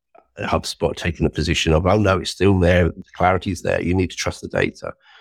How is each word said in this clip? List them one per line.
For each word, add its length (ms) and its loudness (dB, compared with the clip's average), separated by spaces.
HubSpot 560 -4
taking 300 -4
the 60 2
position 420 0
of, 140 2
'Oh 120 4
no, 200 2
it's 120 -6
still 280 2
there, 320 4
the 120 -10
clarity's 480 0
there, 180 -2
you 140 -2
need 160 0
to 60 -18
trust 260 -6
the 60 -10
data.'" 440 -4